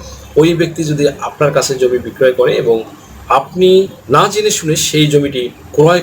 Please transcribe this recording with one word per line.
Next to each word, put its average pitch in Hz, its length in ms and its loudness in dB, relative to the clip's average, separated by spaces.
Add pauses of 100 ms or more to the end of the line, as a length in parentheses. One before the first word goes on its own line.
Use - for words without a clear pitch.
(420)
ওই 165 80 4 (100)
ব্যক্তি 165 220 -4 (100)
যদি 147 120 -2 (240)
আপনার 147 300 -2
কাছে 131 140 -2 (100)
জমি 123 240 0
বিক্রয় 127 340 0
করে 127 120 2 (120)
এবং 117 140 2 (640)
আপনি 180 300 0 (460)
না 160 160 4
জেনে 208 280 -2
শুনে 156 160 -2 (120)
সেই 151 260 2
জমিটি 139 300 0 (320)
ক্রয় 170 280 4